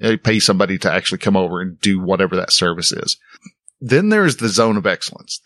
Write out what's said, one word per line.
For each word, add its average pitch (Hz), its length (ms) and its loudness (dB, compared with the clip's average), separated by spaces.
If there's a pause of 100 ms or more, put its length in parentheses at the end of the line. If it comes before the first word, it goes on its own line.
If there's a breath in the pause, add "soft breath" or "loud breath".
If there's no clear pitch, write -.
uh, 110 180 0
pay 110 200 2
somebody 95 380 2
to 85 140 -2
actually 92 260 -2
come 98 180 0
over 90 240 -2
and 90 200 -10
do 95 200 0
whatever 92 340 0
that 90 180 -2
service 85 380 0
is. - 260 -4 (640 loud breath)
Then 147 280 2
there's 196 260 2
the 117 140 -2
zone 110 260 2
of 101 100 0
excellence. - 600 -6